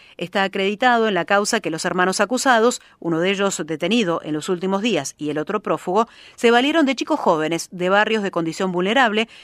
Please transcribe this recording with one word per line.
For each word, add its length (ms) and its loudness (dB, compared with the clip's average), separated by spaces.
está 280 -2
acreditado 640 0
en 80 0
la 100 -2
causa 340 2
que 120 -4
los 140 -6
hermanos 360 0
acusados, 600 2
uno 200 -2
de 120 0
ellos 340 -2
detenido 580 0
en 100 -8
los 140 -6
últimos 360 -2
días 340 -2
y 140 -6
el 80 -4
otro 200 -4
prófugo, 480 -2
se 160 4
valieron 340 4
de 100 2
chicos 240 -2
jóvenes 520 0
de 180 -2
barrios 320 2
de 100 -4
condición 400 -2
vulnerable 560 0